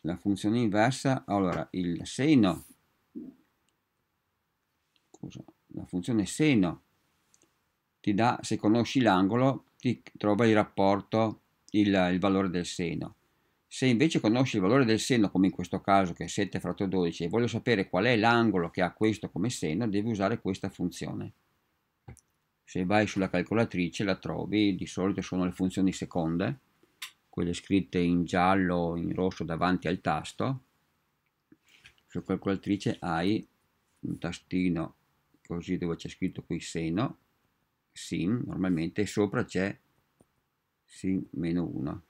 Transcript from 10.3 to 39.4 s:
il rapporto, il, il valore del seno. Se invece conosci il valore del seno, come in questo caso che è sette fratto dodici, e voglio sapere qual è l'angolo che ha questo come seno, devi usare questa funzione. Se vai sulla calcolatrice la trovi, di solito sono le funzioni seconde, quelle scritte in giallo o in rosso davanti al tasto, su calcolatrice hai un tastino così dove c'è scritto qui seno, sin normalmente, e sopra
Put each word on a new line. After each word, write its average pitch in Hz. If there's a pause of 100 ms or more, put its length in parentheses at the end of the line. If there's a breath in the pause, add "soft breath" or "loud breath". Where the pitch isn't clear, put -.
il 110
rapporto, 101 (300)
il, 104
il 92
valore 98
del 87
seno. - (500)
Se -
invece 131
conosci 123
il 104
valore 123
del 110
seno, 113
come -
in 95
questo 90
caso 98
che 85
è 82
sette 98
fratto 90
dodici, 90
e 85
voglio 117
sapere 107
qual 92
è 123
l'angolo 107
che 98
ha 87
questo 110
come 110
seno, 98
devi 104
usare 101
questa 98
funzione. 92 (1300)
Se 92
vai 104
sulla 92
calcolatrice 90
la 98
trovi, 90
di 82
solito 92
sono 90
le 90
funzioni 95
seconde, 90 (760)
quelle 87
scritte 92
in 87
giallo 90
o 85
in 85
rosso 92
davanti 85
al 90
tasto, 104 (1400 soft breath)
su 90
calcolatrice 98
hai 87 (540)
un -
tastino 87 (500)
così 87
dove 85
c'è -
scritto -
qui 85
seno, 82 (760)
sin 90
normalmente, 90
e 98
sopra 104